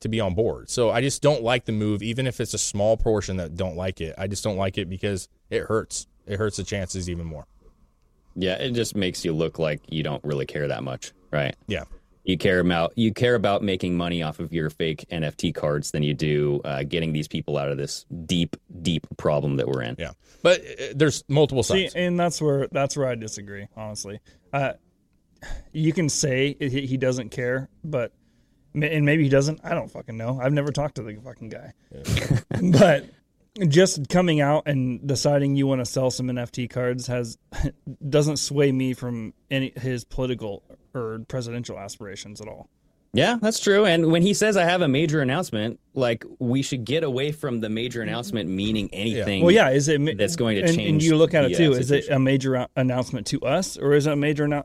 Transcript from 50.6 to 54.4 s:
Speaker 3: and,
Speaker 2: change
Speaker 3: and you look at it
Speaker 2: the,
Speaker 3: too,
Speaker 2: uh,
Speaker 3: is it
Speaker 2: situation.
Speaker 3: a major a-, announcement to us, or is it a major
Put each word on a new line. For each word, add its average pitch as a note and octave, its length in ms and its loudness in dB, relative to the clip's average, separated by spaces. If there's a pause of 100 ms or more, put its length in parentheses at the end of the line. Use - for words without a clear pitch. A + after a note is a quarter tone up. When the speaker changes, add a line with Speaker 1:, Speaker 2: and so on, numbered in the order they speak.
Speaker 3:
and, E3+ 140 4
Speaker 2:
change G#2+ 120 0
Speaker 3:
and D3+ 140 4
you D#3+ 140 6
look D#3+ 180 6
at D3 100 6
it C3 40 4
Speaker 2:
the, - 80 2
Speaker 3:
too, D#3+ 160 6
Speaker 2:
uh, B2 40 4
Speaker 3:
is B2+ 140 0
it C#3+ 140 4
Speaker 2:
situation. - 80 -4
Speaker 3:
a C3+ 80 4
major C3 340 2
a-, B2 220 -2
announcement B2+ 520 -2
to - 120 -2
us, E3 360 -2
or C#3+ 180 4
is D3 120 4
it D#3 60 2
a C#3+ 40 0
major D3 300 0